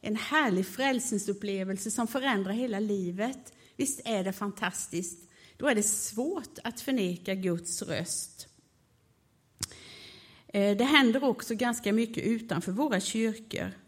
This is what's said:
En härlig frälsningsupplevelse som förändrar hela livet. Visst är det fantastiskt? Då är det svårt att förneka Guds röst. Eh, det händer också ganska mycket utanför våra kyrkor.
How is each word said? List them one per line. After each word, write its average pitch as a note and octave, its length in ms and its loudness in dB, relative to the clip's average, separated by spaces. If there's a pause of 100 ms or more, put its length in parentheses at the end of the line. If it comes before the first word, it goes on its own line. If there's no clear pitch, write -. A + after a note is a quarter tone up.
En A3 140 -2
härlig A3 500 2
frälsningsupplevelse G3+ 1300 -2
som A#3 160 0
förändrar A3+ 440 0
hela A3+ 280 -2
livet. G3+ 760 -2 (220)
Visst - 300 -2
är G#3 180 0
det F#3+ 100 -2
fantastiskt? - 960 -6 (280)
Då - 100 0
är B3+ 80 6
det G#3 80 2
svårt B3+ 800 -2
att A#3 180 -6
förneka F#3+ 540 0
Guds F3 460 -2
röst. - 640 -6 (2000)
Eh, G3+ 300 2
det A#3 60 4
händer C4+ 400 6
också A#3 320 0
ganska A3 380 0
mycket A3+ 300 0
utanför G#3+ 480 0
våra A3+ 280 2
kyrkor. A3 720 -2 (160)